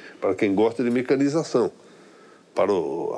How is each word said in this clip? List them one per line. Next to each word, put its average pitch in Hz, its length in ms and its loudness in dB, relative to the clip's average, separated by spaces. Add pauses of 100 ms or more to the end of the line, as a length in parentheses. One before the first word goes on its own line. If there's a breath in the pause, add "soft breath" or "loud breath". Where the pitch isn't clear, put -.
(200 loud breath)
para 98 140 0
quem 101 180 0
gosta 110 300 2
de 120 80 0
mecanização, 139 800 0 (880 loud breath)
para 95 160 2
o, 69 460 -2